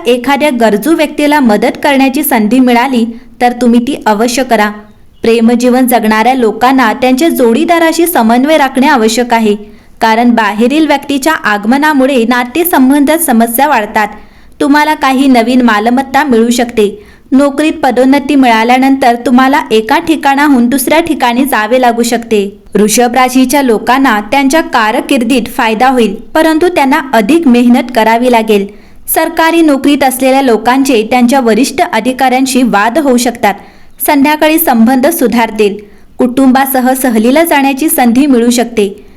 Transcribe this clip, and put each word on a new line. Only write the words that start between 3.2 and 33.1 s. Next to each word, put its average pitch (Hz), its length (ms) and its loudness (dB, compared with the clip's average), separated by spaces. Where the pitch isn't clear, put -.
तर 247 100 2
तुम्ही 240 280 0
ती 247 260 -6
अवश्य 233 380 -2
करा. 214 260 0
प्रेमजीवन 240 680 2
जगणाऱ्या 220 460 0
लोकांना 247 600 0
त्यांच्या 262 360 0
जोडीदाराशी 320 760 0
समन्वय 262 500 0
राखणे 262 300 0
आवश्यक 240 460 0
आहे, 214 220 0
कारण 226 280 2
बाहेरील 233 580 0
व्यक्तीच्या 285 460 -2
आगमनामुळे 262 920 0
नातेसंबंधात 277 920 0
समस्या 240 500 0
वाढतात. 214 400 -2
तुम्हाला 294 320 2
काही 269 340 0
नवीन 247 340 2
मालमत्ता 247 640 0
मिळू 240 260 0
शकते. 233 560 -2
नोकरीत 285 420 0
पदोन्नती 269 520 2
मिळाल्यानंतर 254 800 2
तुम्हाला 262 360 2
एका 220 280 0
ठिकाणाहून 277 680 0
दुसऱ्या 294 300 0
ठिकाणी 269 460 -2
जावे 247 360 -2
लागू 233 220 0
शकते. 233 560 -4
वृषभ 226 400 2
राशीच्या 262 460 0
लोकांना 233 600 0
त्यांच्या 277 400 0
कारकिर्दीत 247 840 -2
फायदा 226 400 -2
होईल, 240 260 0
परंतु 320 540 0
त्यांना 302 320 0
अधिक 269 340 2
मेहनत 240 480 2
करावी 233 360 2
लागेल. 214 560 -2
सरकारी 330 460 0
नोकरीत 285 420 0
असलेल्या 262 380 0
लोकांचे 247 680 0
त्यांच्या 247 280 2
वरिष्ठ 233 420 0
अधिकाऱ्यांशी 254 680 -2
वाद 220 340 0
होऊ 269 200 0